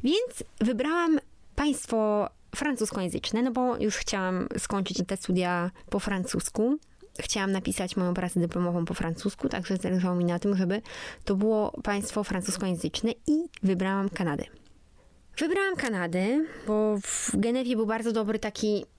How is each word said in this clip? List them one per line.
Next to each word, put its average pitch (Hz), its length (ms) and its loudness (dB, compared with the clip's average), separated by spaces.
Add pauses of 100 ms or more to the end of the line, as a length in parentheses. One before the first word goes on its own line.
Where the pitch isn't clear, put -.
Więc 403 400 2 (160)
wybrałam 294 600 2 (360)
państwo 220 760 2 (260)
francuskojęzyczne, 214 840 0
no 254 100 2
bo 247 260 2
już 208 180 0
chciałam 185 520 0 (100)
skończyć 196 400 -2 (100)
te 196 100 -2
studia 180 540 0 (180)
po 202 100 0
francusku. 202 800 0 (420)
Chciałam 196 320 0
napisać 185 460 -2
moją 180 160 2
pracę 180 260 0
dyplomową 175 460 0
po - 80 -4
francusku, 175 560 -2
także 185 280 -2
zależało 180 380 2
mi 175 100 2
na 175 140 2
tym, 202 180 2
żeby 190 240 0 (440)
to 202 100 2
było 214 360 2 (120)
państwo 202 400 -2
francuskojęzyczne 185 880 -2 (160)
i 311 160 4 (200)
wybrałam 190 460 2
Kanadę. 165 340 -2 (960)
Wybrałam 370 380 0
Kanadę, 202 720 0 (220)
bo 214 340 2
w - 320 -4
Genewie 240 420 2
był 220 100 2
bardzo 226 260 0
dobry 214 280 0
taki 208 460 0 (140)